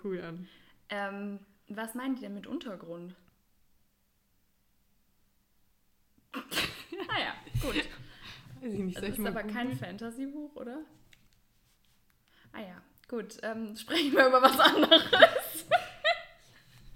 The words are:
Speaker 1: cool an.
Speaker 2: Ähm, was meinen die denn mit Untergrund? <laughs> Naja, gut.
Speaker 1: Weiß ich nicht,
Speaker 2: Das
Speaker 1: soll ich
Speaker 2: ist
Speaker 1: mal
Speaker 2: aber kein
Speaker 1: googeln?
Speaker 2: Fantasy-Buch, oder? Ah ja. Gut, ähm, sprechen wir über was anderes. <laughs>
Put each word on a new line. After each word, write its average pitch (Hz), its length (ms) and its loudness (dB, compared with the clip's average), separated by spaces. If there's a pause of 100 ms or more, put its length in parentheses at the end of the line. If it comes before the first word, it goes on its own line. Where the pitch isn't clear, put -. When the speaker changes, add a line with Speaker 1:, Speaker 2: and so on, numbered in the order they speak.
Speaker 1:
cool 185 160 -4
an. 175 260 -10 (440)
Speaker 2:
Ähm, 202 500 -6 (260)
was 220 280 -10
meinen 254 200 -4
die 247 60 -8
denn 202 140 -12
mit 202 120 -14
Untergrund? 175 680 -12 (3250)
<laughs> - 40 -12 (720)
Naja, 320 260 -2 (260)
gut. 240 160 -2 (840)
Speaker 1:
Weiß 247 120 -8
ich 196 60 -6
nicht, 185 180 -4
Speaker 2:
Das - 60 -10
Speaker 1:
soll 196 80 -6
ich - 60 -6
Speaker 2:
ist - 20 -6
Speaker 1:
mal 214 120 -4
Speaker 2:
aber 214 140 -4
kein 240 260 -4
Speaker 1:
googeln? 254 80 -6
Speaker 2:
Fantasy-Buch, 240 760 -10
oder? 247 240 -12 (1700)
Ah 113 80 -14
ja. 180 220 -16 (260)
Gut, 220 340 -8
ähm, 220 340 -8
sprechen 302 360 -2
wir 277 160 8
über 254 140 6
was 254 180 8
anderes. 311 420 8
<laughs> - 640 6 (1300)